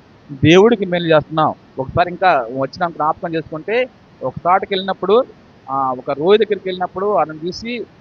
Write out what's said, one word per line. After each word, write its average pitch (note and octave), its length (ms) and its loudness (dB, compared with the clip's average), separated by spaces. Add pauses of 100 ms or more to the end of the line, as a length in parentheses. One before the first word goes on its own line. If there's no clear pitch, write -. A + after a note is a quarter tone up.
(320)
దేవుడికి F#3+ 520 6
మేలు E3+ 320 2
చేస్తున్నాం. D3+ 380 0 (240)
ఒకసారి D#3 320 0
ఇంకా E3+ 400 2
వచ్చిన C3+ 380 -4
జ్ఞాపకం D#3+ 460 -4
చేసుకుంటే, G3+ 540 -4 (340)
ఒక B2+ 120 -6 (140)
చోటకి G3 260 2
వెళ్ళినప్పుడు, F#3+ 500 0 (460)
ఆ, C3+ 280 -2
ఒక B2+ 120 -10
రోగి D#3+ 280 2
దగ్గరికి G3+ 300 -2
వెళ్ళినప్పుడు F#3 460 -4
ఆయన D#3 320 -2
చూసి, A3+ 400 -8 (140)